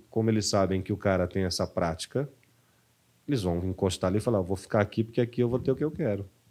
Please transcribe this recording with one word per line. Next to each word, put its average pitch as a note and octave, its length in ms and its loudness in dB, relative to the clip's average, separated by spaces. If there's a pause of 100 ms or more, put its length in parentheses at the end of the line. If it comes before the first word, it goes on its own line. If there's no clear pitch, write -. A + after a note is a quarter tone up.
como A2+ 220 0
eles G#2+ 180 2
sabem F#2+ 320 2
que G#2 120 -2
o G2 40 -2
cara F#2 300 2
tem F#2+ 180 -2
essa F2+ 220 -2
prática, F2+ 640 -2 (960)
eles B2+ 160 0
vão F2 160 0 (100)
encostar F#2 400 0
ali G2 100 2
e - 20 -4
falar, A2 180 2
"Eu F#2 60 0
vou F2+ 120 -4
ficar - 240 0
aqui G#2 220 0
porque A2+ 180 -2
aqui A#2 220 0
eu A#2+ 60 2
vou B2 100 0
ter C3+ 140 0
o C3 40 -2
que C#3+ 60 -4
eu D#3 80 0
quero." A2 340 -2 (260)